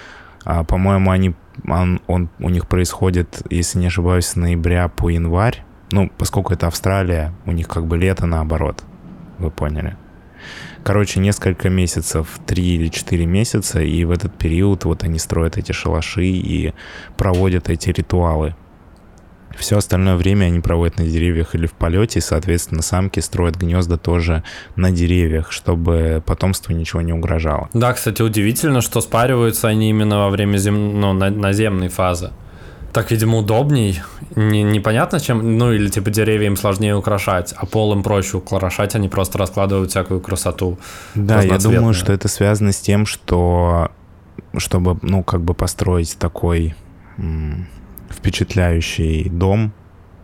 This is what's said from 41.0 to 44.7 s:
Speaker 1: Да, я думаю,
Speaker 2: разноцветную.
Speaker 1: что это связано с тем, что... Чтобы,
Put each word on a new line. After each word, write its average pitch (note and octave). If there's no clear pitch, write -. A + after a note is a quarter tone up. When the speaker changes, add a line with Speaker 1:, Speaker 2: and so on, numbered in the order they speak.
Speaker 1:
Да, G#2+
я -
думаю, F#2+
Speaker 2:
разноцветную. A2+
Speaker 1:
что F#2
это G2
связано G#2
с -
тем, G#2
что... F2
Чтобы, F2+